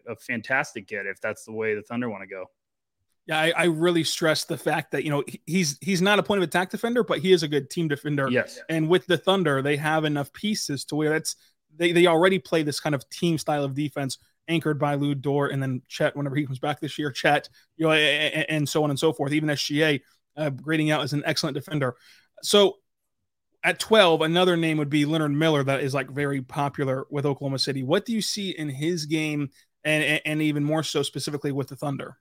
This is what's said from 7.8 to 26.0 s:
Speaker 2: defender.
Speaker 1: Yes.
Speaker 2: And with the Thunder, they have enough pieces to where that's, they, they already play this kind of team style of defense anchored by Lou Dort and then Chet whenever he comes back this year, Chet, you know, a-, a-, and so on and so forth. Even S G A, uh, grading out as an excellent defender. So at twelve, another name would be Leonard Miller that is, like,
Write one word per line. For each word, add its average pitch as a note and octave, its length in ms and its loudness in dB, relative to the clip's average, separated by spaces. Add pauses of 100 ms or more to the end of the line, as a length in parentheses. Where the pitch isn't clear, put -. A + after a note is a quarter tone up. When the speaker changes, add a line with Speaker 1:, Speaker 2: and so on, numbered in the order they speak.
Speaker 2:
defender. C#3+ 420 -2
Speaker 1:
Yes. B2 300 -2 (100)
Speaker 2:
And D#3+ 200 0
with F3+ 180 4
the F3 100 2
Thunder, D#3+ 440 2
they C#3+ 160 0
have D#3 260 0
enough D3 300 -2
pieces G#3 520 -4
to D3 100 -8
where D3+ 140 0
that's, D#3 280 -2 (380)
they, E3+ 180 0
they E3+ 120 6
already F3+ 320 6
play D#3+ 260 0
this D3 180 -4
kind D3+ 140 0
of - 140 -6
team E3+ 280 0
style D3 260 -2
of C3+ 100 -4
defense C#3+ 440 -4 (320)
anchored D#3 300 0
by C#3+ 160 0
Lou C#3+ 200 0
Dort C#3 380 -2
and C#3 100 -2
then C3 240 -4
Chet - 300 -2
whenever C#3 180 -4
he D3 100 -2
comes C3 140 -8
back D3+ 220 -4
this D3 160 -8
year, D3 140 -4
Chet, D3 360 2 (300)
you D#3+ 80 0
know, D#3 80 4
a-, - 20 4
a-, D3+ 560 2
and D3+ 160 0
so D#3 160 0
on D3 60 0
and C#3 100 -2
so D#3+ 140 4
forth. C#3 180 -4
Even D3+ 200 0
S C#3 100 -2
G D3 220 0
A, D3 180 2 (340)
uh, D3+ 140 -2
grading D3+ 420 0
out D3 120 0
as C#3+ 100 -4
an D3 120 -2
excellent D#3 280 -2
defender. C#3 420 -4 (460)
So - 380 4 (840)
at F3+ 160 0
twelve, F3+ 440 6
another F3 340 4
name D#3+ 220 2
would D3 120 0
be D3 160 2
Leonard D3+ 280 0
Miller D3+ 320 4
that C3+ 180 0
is, C3+ 100 -2
like, C3+ 160 -2